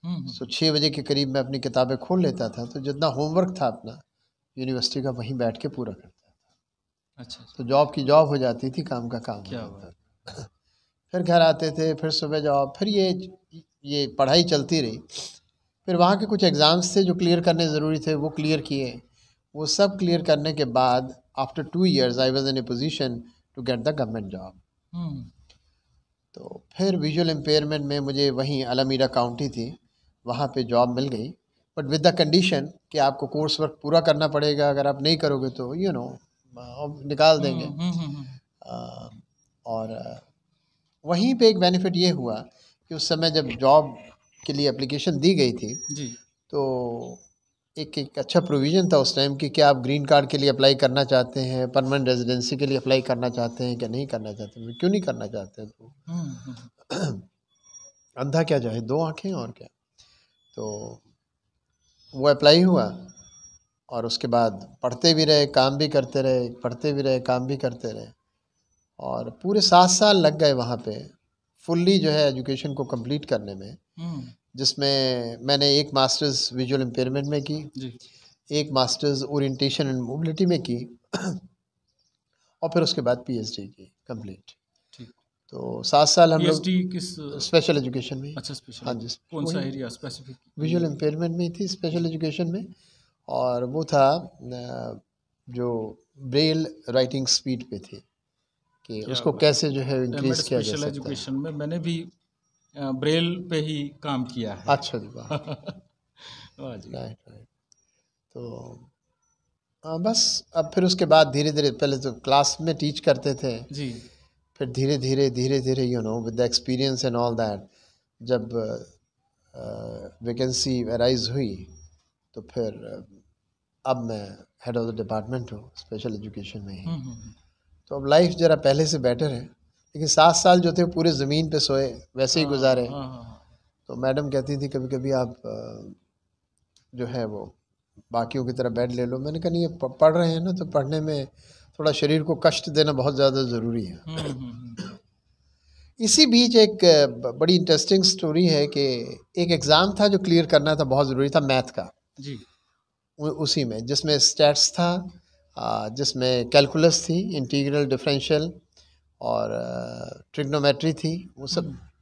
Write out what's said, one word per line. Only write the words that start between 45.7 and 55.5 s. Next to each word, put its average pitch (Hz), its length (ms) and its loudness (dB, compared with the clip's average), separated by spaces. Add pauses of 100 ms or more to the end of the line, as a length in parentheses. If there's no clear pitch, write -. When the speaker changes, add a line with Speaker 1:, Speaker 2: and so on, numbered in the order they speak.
Speaker 1:
जी। 143 160 -8 (420)
Speaker 2:
तो 123 680 -6 (580)
एक, 151 200 -10
एक 143 220 -8
अच्छा 143 200 2
प्रोविजन 175 500 2
था 160 80 6
उस 135 180 2
टाइम 139 200 0
कि 143 140 -4
क्या 147 200 6
आप 139 80 4
ग्रीन 139 280 -2
कार्ड 139 240 6
के 151 80 -2
लिए 139 120 4
अप्लाई 135 260 6
करना 131 280 2
चाहते 131 360 2
हैं, 127 320 -2
परमानेंट 135 380 0
रेजिडेंसी 123 480 0
के 143 80 -2
लिए 135 120 0
अप्लाई 131 240 2
करना 123 280 -2
चाहते 120 340 -4
हैं, 123 140 -4
क्या 117 120 -6
नहीं 131 180 -6
करना 110 260 -8
चाहते 104 260 -12
हैं, 117 140 -14
क्यों 170 160 0
नहीं 202 120 2
करना 117 260 -6
चाहते 104 340 -12